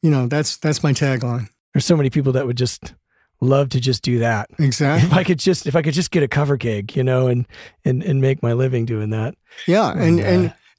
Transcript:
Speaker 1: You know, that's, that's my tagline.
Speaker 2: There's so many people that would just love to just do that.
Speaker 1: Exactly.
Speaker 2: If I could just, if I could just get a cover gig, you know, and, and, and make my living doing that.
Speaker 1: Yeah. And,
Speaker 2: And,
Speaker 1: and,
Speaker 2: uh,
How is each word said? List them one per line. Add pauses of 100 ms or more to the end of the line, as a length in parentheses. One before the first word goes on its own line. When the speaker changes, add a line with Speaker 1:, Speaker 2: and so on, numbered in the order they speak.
Speaker 1:
You
know,
that's,
that's
my
tagline. (240)
Speaker 2:
There's
so
many
people
that
would
just (460)
love
to
just
do
that.
Speaker 1:
Exactly.
Speaker 2:
If
I
could
just,
if
I
could
just
get
a
cover
gig,
you
know,
and, (380)
and,
and
make
my
living
doing
that. (320)
Speaker 1:
Yeah.
And,
Speaker 2:
And,
Speaker 1:
and,
Speaker 2:
uh, (260)